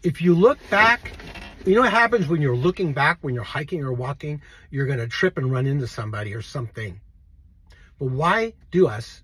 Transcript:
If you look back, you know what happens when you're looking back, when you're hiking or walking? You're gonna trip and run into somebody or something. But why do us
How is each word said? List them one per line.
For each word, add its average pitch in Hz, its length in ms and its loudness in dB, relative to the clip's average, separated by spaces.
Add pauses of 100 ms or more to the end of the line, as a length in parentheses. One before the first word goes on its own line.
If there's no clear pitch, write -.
If 175 200 -2
you 175 120 6
look 214 240 4 (120)
back, 226 480 2 (480)
you 190 80 6
know 226 60 6
what 247 100 4
happens 220 380 2
when 160 120 0
you're 131 160 2
looking 165 360 0
back, 143 300 0
when 135 120 -4
you're 120 80 -6
hiking 147 400 -6
or 131 100 -4
walking? 143 480 -6 (300)
You're 139 160 -2
gonna 123 220 -4
trip 185 280 -2
and 131 140 -2
run 131 160 -2
into 135 220 -2
somebody 107 440 -8
or 107 100 -10
something. 110 580 -10 (1000)
But 143 80 -4
why 180 480 0 (160)
do 180 160 6
us 113 380 -6